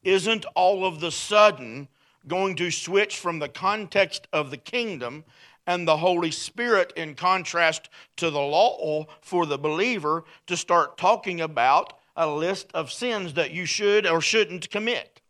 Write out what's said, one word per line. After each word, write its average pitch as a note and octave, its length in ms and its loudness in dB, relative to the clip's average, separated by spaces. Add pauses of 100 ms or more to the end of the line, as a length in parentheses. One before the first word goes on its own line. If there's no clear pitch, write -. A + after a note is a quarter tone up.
isn't G3 420 0 (100)
all F#3 300 2
of E3 140 -4
the E3 120 -4
sudden C#3+ 760 2 (400)
going F#3 300 -2
to F3 120 -2
switch G3 480 0
from E3 220 -4
the D3 80 -4
context G3 840 -2
of D3+ 180 -2
the D3 60 -12
kingdom D#3 680 -6 (420)
and F3 220 0
the D#3 100 6
Holy E3+ 340 2
Spirit G#3+ 680 0
in D#3 180 -8
contrast E3+ 760 2 (280)
to E3+ 120 0
the C#3+ 120 -2
law D#3 640 2 (160)
for F3 240 0
the C#3+ 120 -2
believer E3 680 -2 (220)
to E3+ 100 -4
start E3 400 2
talking F#3 440 0
about D3+ 520 2 (240)
a D#3+ 100 0
list E3 460 -4
of D#3+ 180 -6
sins G#3+ 420 -6
that C#3+ 180 -2
you F3 140 -8
should G3+ 400 2
or E3 140 2
shouldn't G3 500 -2
commit. A3 600 -6